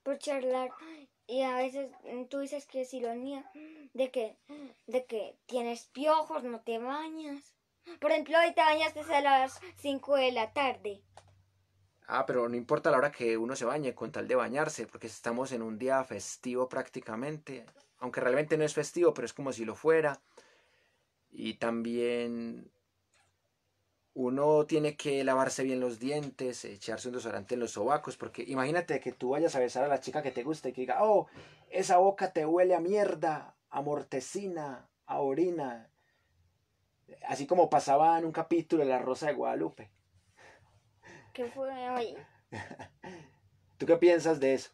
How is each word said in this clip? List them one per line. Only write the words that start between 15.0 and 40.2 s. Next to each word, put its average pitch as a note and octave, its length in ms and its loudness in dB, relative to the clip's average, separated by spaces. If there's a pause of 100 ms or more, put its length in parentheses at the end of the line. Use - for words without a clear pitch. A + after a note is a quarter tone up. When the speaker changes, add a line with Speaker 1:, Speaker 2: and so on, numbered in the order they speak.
Speaker 2:
estamos A#2+ 460 -4
en A#2 100 -4
un A2 160 -8
día C3 260 0
festivo B2 640 -4
prácticamente, C3 1000 -8 (320)
aunque B2+ 220 -6
realmente D3 360 0
no D3+ 60 2
es D3+ 100 0
festivo, E3 400 4
pero A#2+ 140 -6
es - 60 -12
como C#3 200 -6
si A2 120 -6
lo G#2 100 -8
fuera. D3+ 440 2 (1120)
Y A2 280 -8
también A#2 1120 -4 (1400)
uno C#3+ 500 2
tiene D3+ 320 0
que C#3 260 -2
lavarse C3 380 2
bien C3 180 0
los B2 200 -4
dientes, C3+ 680 -6
echarse A2 420 -10
un B2 60 -8
desodorante A2 400 -6
en B2 60 -2
los A#2 140 -2
sobacos, B2+ 440 -2
porque A2+ 300 -10
imagínate C#3 520 0
que B2+ 120 -6
tú B2 180 -6
vayas D3 260 2
a C3+ 40 2
besar B2 240 2
a C#3+ 40 2
la C#3 120 2
chica D3 240 -6
que C3+ 80 -2
te B2 100 -4
gusta C#3+ 280 -4
y B2 40 -6
que C3 80 -8
diga, B2+ 220 2
"Oh, G3+ 240 6 (420)
esa F#3 300 2
boca F#3+ 340 4
te D#3 140 2
huele F3+ 260 6
a E3+ 60 4
mierda, E3+ 760 0 (140)
a C#3 140 -4
mortecina, D3 1040 -6 (160)
a C#3+ 140 -4
orina", C#3+ 720 -2 (1400)
así C3+ 180 -4
como E3+ 240 6
pasaba D3+ 480 6
en E3 80 0
un D#3+ 60 -2
capítulo D#3+ 520 0
de C3+ 60 2
La B2+ 80 4
Rosa B2+ 300 -2
de B2 60 0
Guadalupe. B2 580 -4 (1400)